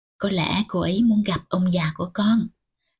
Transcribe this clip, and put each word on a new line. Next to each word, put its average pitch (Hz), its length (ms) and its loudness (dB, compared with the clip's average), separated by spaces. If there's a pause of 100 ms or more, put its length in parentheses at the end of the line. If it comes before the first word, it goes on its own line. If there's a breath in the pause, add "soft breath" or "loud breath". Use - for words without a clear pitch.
(180)
"Có 202 120 -2
lẽ 190 380 0
cô 180 120 -4
ấy 175 220 0
muốn 214 200 4
gặp 185 260 -4
ông 185 240 0
già 160 220 0
của 175 200 -6
con. 214 340 2 (520)